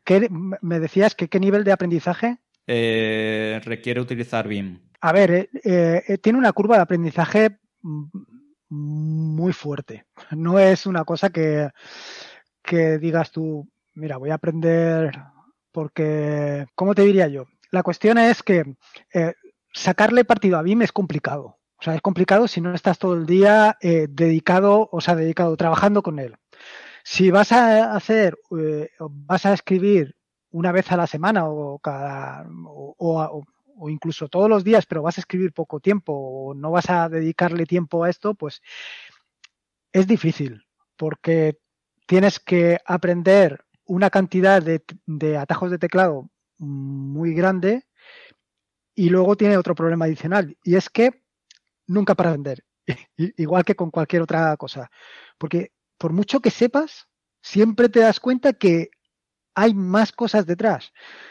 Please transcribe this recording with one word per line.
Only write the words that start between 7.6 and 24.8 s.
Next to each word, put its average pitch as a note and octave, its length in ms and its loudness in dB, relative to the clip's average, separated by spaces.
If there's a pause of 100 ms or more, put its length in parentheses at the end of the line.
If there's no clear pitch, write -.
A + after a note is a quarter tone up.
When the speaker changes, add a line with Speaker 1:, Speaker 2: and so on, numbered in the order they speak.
Speaker 1:
mm, D3+ 240 -10 (640)
muy D#3 800 -4
fuerte. C#3 540 -10 (240)
No E3 280 0
es F#3+ 280 4
una F3 180 -2
cosa F3 260 -2
que, D3+ 400 -2 (920)
que D#3+ 360 0
digas E3 340 -2
tú, D#3 360 -8 (260)
"Mira, D3+ 240 -10
voy C#3 120 -8
a D#3 40 -2
aprender", E3 760 0 (600)
porque, D3 1000 -4
¿cómo G3 200 0
te G3+ 80 4
diría F#3+ 260 4
yo? C#3 180 -10 (240)
La F#3 120 0
cuestión G#3 360 2
es A#3 240 4
que, D#3+ 340 0 (380)
eh, E3+ 200 -2 (380)
sacarle G#3+ 520 2
partido G3 340 2
a D#3 40 -2
Vim G#3+ 200 2
es - 100 0
complicado. D3 680 -6 (200)
O - 60 -20
sea, D#3+ 120 -4
es D#3 60 -6
complicado G3 440 2
si - 140 -4
no F3+ 140 -4
estás E3+ 240 -2
todo F3+ 160 -2
el E3 120 -4
día, G#3 540 4
eh, E3 280 2
dedicado, F3 840 2